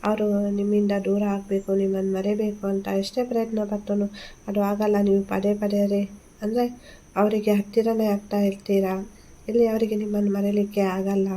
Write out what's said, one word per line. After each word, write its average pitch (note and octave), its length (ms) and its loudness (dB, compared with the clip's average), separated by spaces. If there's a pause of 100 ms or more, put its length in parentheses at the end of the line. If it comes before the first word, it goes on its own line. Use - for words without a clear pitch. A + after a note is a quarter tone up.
ಅವರು G#3+ 240 0 (260)
ನಿಮ್ಮಿಂದ G3+ 420 2 (100)
ದೂರ G3 240 0
ಆಗ್ಬೇಕು, G3 480 -2
ನಿಮ್ಮನ್ನು F#3+ 380 0
ಮರಿಬೇಕು G#3 540 -2
ಅಂತ G3 280 -2
ಎಷ್ಟೇ G3 300 -2
ಪ್ರಯತ್ನ A3+ 380 -2
ಪಟ್ಟನು G3+ 420 -2 (380)
ಅದು G3+ 180 -2
ಆಗಲ್ಲ. G#3 400 2
ನೀವು G3 220 4
ಪದೇ G3 300 0
ಪದೇ G#3 320 0
ರೀ-, G3+ 220 0 (340)
ಅಂದ್ರೆ A3+ 240 0 (500)
ಅವರಿಗೆ G#3 380 2
ಹತ್ತಿರನೇ A3 540 2
ಆಗ್ತಾ G3+ 340 -2
ಇರ್ತೀರಾ. G3 520 0 (520)
ಇಲ್ಲಿ A#3 220 4
ಅವರಿಗೆ A3 280 0
ನಿಮ್ಮನ್ನು G#3 360 0
ಮರೀಲಿಕ್ಕೆ G3+ 560 0
ಆಗಲ್ಲ. F#3+ 500 0